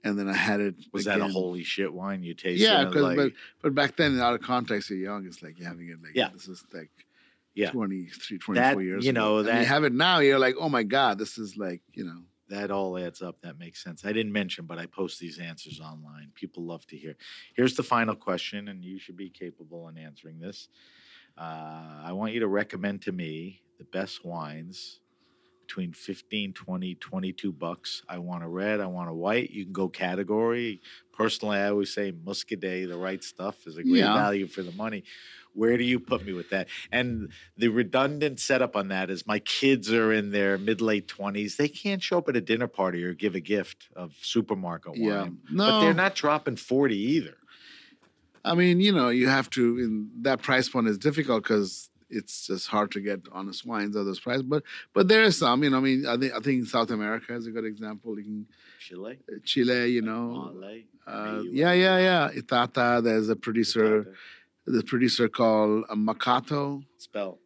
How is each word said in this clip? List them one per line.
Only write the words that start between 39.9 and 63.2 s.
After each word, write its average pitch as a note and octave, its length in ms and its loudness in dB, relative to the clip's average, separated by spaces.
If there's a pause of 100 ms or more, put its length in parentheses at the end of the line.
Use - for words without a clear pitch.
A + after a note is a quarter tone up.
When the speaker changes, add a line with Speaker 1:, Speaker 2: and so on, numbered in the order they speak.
Speaker 2:
are A2+ 180 6
in G#2 200 2
their G2 260 2
mid, G2+ 240 0
late G#2+ 260 2
twenties. G2+ 500 -6
They D3 120 2
can't G3 340 -4
show F3 160 0
up E3+ 100 -2
at B2+ 60 0
a A#2 60 4
dinner A2+ 260 0
party F2 360 -2
or F2+ 100 -4
give F#2 200 -2
a F#2+ 60 -2
gift F#2 560 -4
of E2+ 260 -14
supermarket F#2 760 -4
Speaker 1:
Yeah. G#2 260 0
Speaker 2:
wine. F2 160 -8 (120)
Speaker 1:
No. F#3+ 140 2
Speaker 2:
But A3 160 6
they're G3 120 6
not F#3 220 2
dropping D3 420 0
forty C3 400 2
either. A#2+ 400 0 (1080)
Speaker 1:
I E3+ 100 2
mean, F3+ 260 6
you G#3 100 6
know, C3 180 6
you B2 200 4
have C3+ 220 2
to, A#2+ 280 4
in A2 300 0 (140)
that B2+ 180 2
price B2+ 260 2
point A2+ 200 2
is G#2 100 2
difficult C3 480 2
'cause G#2 440 0 (200)
it's - 380 -8
just F#2+ 200 -4
hard G#2 240 0
to G#2 100 -4
get G2 200 -4 (100)
honest F#2+ 340 -10
wines G#2 300 -4
at G2+ 100 0
those F#2+ 140 -4
prices. C3 240 -2
But, C#3+ 200 -2 (300)
but G3 140 6
there A3 160 8
is G3 140 6
some, C3 260 4
you C#3+ 80 4
know, C3 60 4
I - 20 4
mean, C3+ 260 4
I A#2+ 120 0
think, B2+ 160 0
I A2+ 80 -4
think B2+ 260 0
South A#2 240 2
America A2 420 -4
is A#2 140 -8
a A2+ 40 -10
good A2 140 -4
example. G#2+ 540 -8
You G2+ 60 -12
can G#2+ 220 -8 (320)
Speaker 2:
Chile? G2+ 380 -12 (260)
Speaker 1:
Chile, B2 480 2
you A#2+ 100 2
know. A#2 520 -4
Speaker 2:
Male, G2+ 300 -14 (240)
Speaker 1:
Uh, G#2+ 340 -6
Speaker 2:
B F2+ 60 -6
U - 40 -6
L C3 40 -4
E. C3+ 40 2
Speaker 1:
yeah, F3 140 6
yeah, F#3 260 6
yeah. F3+ 400 4
Itata, A#2+ 640 2
there's A2 260 2